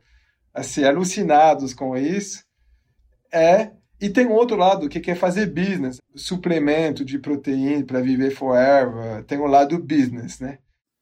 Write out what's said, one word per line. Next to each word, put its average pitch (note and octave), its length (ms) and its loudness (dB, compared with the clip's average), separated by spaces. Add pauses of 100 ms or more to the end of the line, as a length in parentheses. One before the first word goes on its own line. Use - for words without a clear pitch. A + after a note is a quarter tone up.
(520)
assim, - 320 -4
alucinados D3+ 880 2
com C3 240 -8
isso, E3+ 460 -6 (920)
é, E3+ 380 4 (300)
e G3+ 100 -4
tem B3 160 4
um A3 60 0
outro A3+ 240 2
lado F3+ 320 2
que D#3+ 120 -8
quer F3 160 -4
fazer F#3 300 0
business, D3 520 -4 (160)
suplemento D#3 880 -2
de C3 140 -8
proteína C#3 680 -4
pra C3 160 -4
viver C3 320 0
forever, B2+ 920 0
tem C#3+ 140 -6
o D3 80 -4
lado C#3+ 320 4
business, C3+ 600 -2
né? C3+ 180 -12 (440)